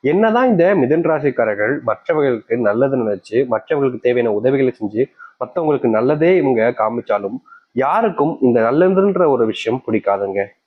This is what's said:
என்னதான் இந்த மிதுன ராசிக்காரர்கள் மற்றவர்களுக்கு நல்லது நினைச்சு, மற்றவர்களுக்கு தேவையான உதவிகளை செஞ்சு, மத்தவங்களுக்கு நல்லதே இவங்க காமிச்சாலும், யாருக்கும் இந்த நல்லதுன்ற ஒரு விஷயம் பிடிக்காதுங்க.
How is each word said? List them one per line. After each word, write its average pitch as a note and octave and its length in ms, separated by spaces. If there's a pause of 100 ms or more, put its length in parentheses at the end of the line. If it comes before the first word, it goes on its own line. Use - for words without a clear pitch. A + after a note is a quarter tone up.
என்னதான் A3 480
இந்த F#3+ 260
மிதுன D3+ 280
ராசிக்காரர்கள் C3 760
மற்றவர்களுக்கு B2 760
நல்லது B2 400
நினைச்சு, A2 500
மற்றவர்களுக்கு B2 640
தேவையான A#2 260
உதவிகளை B2+ 460
செஞ்சு, G#2+ 240 (400)
மத்தவங்களுக்கு D3+ 440
நல்லதே D3 480
இவங்க B2 420
காமிச்சாலும், A2 580 (360)
யாருக்கும் D#3+ 680
இந்த A#2+ 200
நல்லதுன்ற F3+ 680
ஒரு A#2+ 180
விஷயம் A2+ 400
பிடிக்காதுங்க. G2 600 (200)